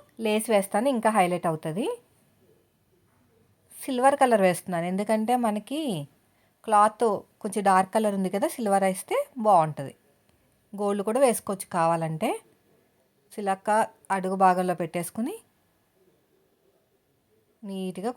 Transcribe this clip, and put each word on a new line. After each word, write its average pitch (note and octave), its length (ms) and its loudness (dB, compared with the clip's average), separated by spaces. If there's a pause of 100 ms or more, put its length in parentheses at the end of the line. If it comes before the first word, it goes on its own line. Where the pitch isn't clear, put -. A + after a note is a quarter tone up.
(240)
లేస్ G#3+ 300 0
వేస్తాను, G3+ 400 0
ఇంకా A3 220 0
హైలైట్ F3+ 340 2
అవుతుంది. D#3+ 360 -4 (1900)
సిల్వర్ C4+ 500 0
కలర్ A#3 260 4
వేస్తున్నాను, F3 440 -2
ఎందుకంటే A3 440 0 (100)
మనకి G#3+ 340 -4 (840)
క్లాత్ A3 400 4 (360)
కొంచెం G#3 260 -4
డార్క్ F#3+ 260 4
కలర్ G#3+ 240 0
ఉంది F#3+ 160 -2
కదా, A#3 220 0
సిల్వర్ G3 320 0
వేస్తే F#3 280 -4 (300)
బాగుంటుంది. D#3 480 2 (800)
గోల్డ్ G3+ 360 -4
కూడా A#3 160 0
వేసుకోవచ్చు G#3 420 0 (120)
కావాలంటే. E3 500 0 (1040)
సిలక్క G3 380 -4 (460)
అడుగు F#3 280 -4
భాగంలో F3+ 380 2
పెట్టేసుకుని F3+ 520 -6 (2250)
నీట్‌గా F#3+ 540 -8